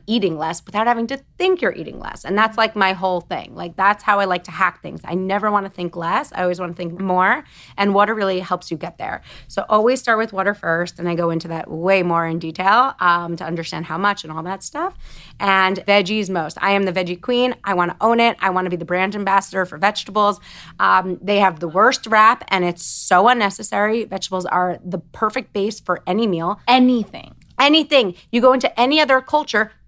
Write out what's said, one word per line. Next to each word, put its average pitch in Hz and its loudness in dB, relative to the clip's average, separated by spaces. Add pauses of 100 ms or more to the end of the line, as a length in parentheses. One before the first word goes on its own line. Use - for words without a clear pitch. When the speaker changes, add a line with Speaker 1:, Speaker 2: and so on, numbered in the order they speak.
Speaker 1:
eating 196 -2
less 160 -6
without 220 -4
having 233 0
to 269 -8 (200)
think 359 0
you're 202 -2
eating 143 -12
less. - -12
And 185 -4
that's, 214 2
like, 220 0
my 190 2
whole 180 -2
thing. - -8
Like, 170 -12
that's 202 2
how 202 2
I 202 2
like 180 -2
to - -18
hack 175 -2
things. 151 -12
I 160 -6
never 190 -2
wanna 202 0
think 175 -8
less. 175 -4
I 185 -4
always 180 0
wanna 175 -8
think 175 -10
more. 190 2 (320)
And 202 0
water 208 4
really 190 -2
helps 180 -6
you 160 -6
get 170 -12
there. 165 -8 (280)
So - -6
always 233 4
start 226 0
with 220 -4
water 190 -2
first, 170 -4
and 175 -4
I 170 -2
go 170 0
into 165 -4
that 165 -8
way 180 2
more 170 0
in 165 -4
detail, 190 2
um, 170 0
to - -12
understand 165 -6
how 165 -8
much 202 -2
and 156 -14
all 160 -8
that 190 -8
stuff. 339 -8 (420)
And 190 2
veggies 202 2
most. 165 -4
I 196 0
am 196 2
the 185 0
veggie 180 -4
queen. 247 0
I 196 -2
wanna 175 0
own 233 4
it. 233 2
I 190 0
wanna 185 -2
be 180 -2
the 165 -8
brand 185 -2
ambassador 190 0
for 156 -14
vegetables. 208 0 (380)
Um, 190 2
they 202 0
have 175 2
the 170 -6
worst 208 2
rap, 220 4
and 185 0
it's 175 -2
so - 2
unnecessary. 214 0
Vegetables 185 -6
are 180 -2
the 180 -8
perfect - -6
base 208 -4
for - -4
any 214 0
meal. 175 -4
Speaker 2:
Anything. 254 2 (260)
Speaker 1:
Anything. 285 4 (180)
You 233 2
go 254 8
into 254 0
any 269 4
other 269 4
culture, 262 0 (160)